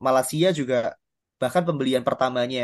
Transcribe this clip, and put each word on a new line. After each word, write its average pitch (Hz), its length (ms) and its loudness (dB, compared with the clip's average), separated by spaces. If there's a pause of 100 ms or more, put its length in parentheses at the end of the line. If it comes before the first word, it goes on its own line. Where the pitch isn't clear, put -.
Malaysia 131 420 2 (120)
juga, 127 160 -2 (640)
bahkan 160 260 0
pembelian 131 400 0
pertamanya 123 560 0